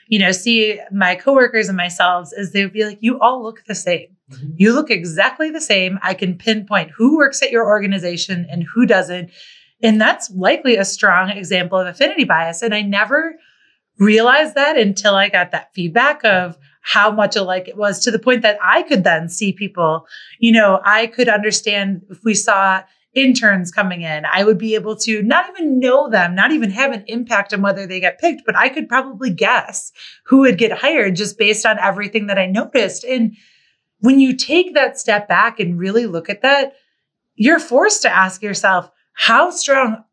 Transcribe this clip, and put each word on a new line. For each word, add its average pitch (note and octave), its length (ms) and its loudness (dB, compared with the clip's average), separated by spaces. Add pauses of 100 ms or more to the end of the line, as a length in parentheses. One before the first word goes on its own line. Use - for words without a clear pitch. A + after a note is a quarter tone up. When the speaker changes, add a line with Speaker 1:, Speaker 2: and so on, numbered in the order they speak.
Speaker 1:
you G#3+ 100 -2
know, F#3+ 140 2
see G#3+ 480 0 (120)
my F#3+ 240 0
coworkers A#3 520 2
and F#3+ 100 -4
myself F3 580 -2
is G3 180 -10
they G3+ 100 0
would F#3+ 100 -6
be G#3+ 120 -2
like, G#3 160 -12
"You A#3 180 -2
all B3 240 0
look A3+ 220 -14
the G3+ 100 -10
same. - 400 -6 (160)
Speaker 2:
Mm-hmm. C3+ 240 -14
Speaker 1:
You G3+ 180 4
look D4 160 -2
exactly G3+ 600 -2
the D#4 100 -10
same. F#3+ 400 -2
I F#3 120 -4
can F#3 240 -4
pinpoint G3+ 540 -4
who C#4 260 2
works C#4 260 2
at C4+ 80 -4
your A3+ 160 0
organization F#3 840 -2
and F3 140 -6 (100)
who A#3+ 120 4
doesn't." F3+ 460 0 (520)
And A3 160 4
that's C4 320 0
likely G#3+ 460 0
a G3 80 -2
strong F#3+ 440 2
example F#3 480 -4
of F#3 100 -2
affinity C#4+ 360 -2
bias. E3 400 -2
And A3+ 100 -2
I G#3 80 -2
never G#3+ 540 -2 (640)
realized A#3 560 4
that D4 220 2
until G3+ 360 2
I G3 160 2
got F3+ 220 -2
that - 240 -10
feedback A#3 480 0
of F3+ 340 2 (240)
how G#3+ 300 2
much G#3 240 0
alike F#3 320 -4
it - 100 -16
was, G3+ 220 -2
to B3 120 -2
the A3 80 0
point B3 220 0
that G#3 200 2
I G#3 220 2
could A3 200 0
then E3 260 0
see F#3+ 240 -4
people, F3 540 -4 (320)
you A#3 120 4
know, G#3+ 320 4
I G#3+ 240 2
could A#3+ 220 0
understand G3+ 800 -2
if - 140 -20
we A3 100 0
saw F#3+ 500 0 (300)
interns G#3+ 580 2
coming F3+ 300 -4
in, D#3 240 -8
I F3+ 180 0
would G#3+ 140 2
be G#3+ 160 -4
able G#3+ 240 -4
to A3 240 -4
not D4+ 300 0
even D#4 280 -2
know C4 300 2
them, F3+ 240 0
not G3+ 180 2
even A3+ 200 -2
have C4 200 -2
an G#3+ 160 -10
impact A3+ 460 -4
on G3 80 -2
whether G3 240 -2
they F#3 140 -8
get F3+ 200 -2
picked, E4 260 -2
but F3 120 -2
I A3 100 2
could C4+ 220 -6
probably C4 400 -4
guess G3+ 640 -4 (340)
who C4+ 140 4
would B3+ 180 4
get A3+ 140 0
hired A#3+ 440 0
just G3 220 -6
based G#3 280 0
on A3 140 2
everything G3+ 480 -4
that G3 120 -2
I F#3 80 0
noticed. G#3 560 -2
And A#3+ 320 -2 (640)
when C4 200 4
you C4 160 4
take F4 380 0
that C4 260 0
step G#3 280 0
back G#3 320 2
and F3 200 -2
really G#3 280 0
look E3 220 -8
at G3+ 120 -8
that, C4+ 320 2 (640)
you're D4 240 4
forced E4+ 420 2
to A#3 80 2
ask F#3 320 0
yourself, F#3+ 480 -2 (240)
how B3+ 380 2
strong C4 600 -2